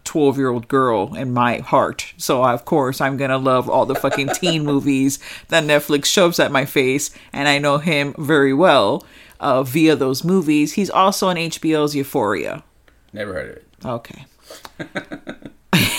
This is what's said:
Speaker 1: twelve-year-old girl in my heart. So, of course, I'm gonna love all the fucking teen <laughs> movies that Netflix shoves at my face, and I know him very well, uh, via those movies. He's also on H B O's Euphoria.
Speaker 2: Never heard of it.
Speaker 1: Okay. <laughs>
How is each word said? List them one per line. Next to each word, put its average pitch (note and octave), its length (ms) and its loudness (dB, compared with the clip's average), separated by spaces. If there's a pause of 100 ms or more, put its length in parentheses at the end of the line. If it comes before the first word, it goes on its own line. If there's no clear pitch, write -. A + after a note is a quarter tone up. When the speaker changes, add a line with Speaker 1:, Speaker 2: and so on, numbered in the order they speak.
Speaker 1:
twelve-year-old C3 640 0
girl B2+ 480 0
in B2+ 160 -6
my B2 260 0
heart. - 600 -2
So, C3 260 0
of B2+ 220 0
course, C3+ 340 0
I'm C#3 160 0
gonna C3 220 -2
love B2+ 300 0
all B2+ 160 2
the C3 120 -2
fucking C#3 320 -2
teen E3 360 -2
<laughs> - 0 -
movies C#3 540 0 (300)
that D#3+ 160 2
Netflix D3 400 2
shoves F3 340 2
at D3+ 140 0
my C3+ 140 0
face, C3+ 440 0 (220)
and C#3+ 160 -2
I C#3+ 100 2
know C#3+ 200 0
him D3 380 -2
very C#3 360 2
well, C#3 520 2 (360)
uh, C3+ 240 0
via D3+ 320 2
those C3 260 -2
movies. D#3 520 0
He's G3+ 160 -2
also F#3+ 360 0
on F3+ 100 0
H E3 240 -6
B D#3+ 140 0
O's D3 220 0
Euphoria. G#2 640 -4 (500)
Speaker 2:
Never G#2 200 -10
heard C2 180 -10
of - 60 -18
it. - 100 -20 (180)
Speaker 1:
Okay. B2+ 400 -12 (1300)
<laughs> - 60 -20 (420)